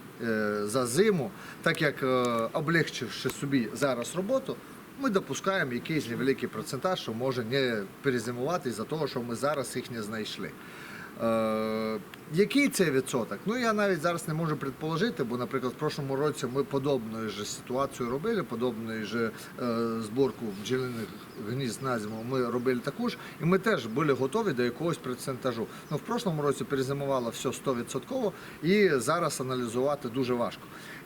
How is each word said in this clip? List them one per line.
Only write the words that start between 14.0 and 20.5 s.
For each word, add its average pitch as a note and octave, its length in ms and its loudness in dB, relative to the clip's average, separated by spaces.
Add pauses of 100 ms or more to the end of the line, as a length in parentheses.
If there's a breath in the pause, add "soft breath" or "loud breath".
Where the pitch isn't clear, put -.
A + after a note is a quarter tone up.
зараз E3+ 260 0
не D#3+ 60 0
можу D#3 240 2
предположити, D#3 640 0
бо, A#2+ 140 -2
наприклад, B2+ 360 0
в - 20 -10
прошлому C#3+ 400 -2
році C#3+ 380 0
ми C#3 100 2
подобну B2 680 0
ж G2+ 160 -4
ситуацію B2+ 640 -2
робили, F3 340 0
подобну A2+ 640 -2
ж, A2 260 0 (300 loud breath)
е, A2+ 400 0
зборку A#2+ 440 2 (160)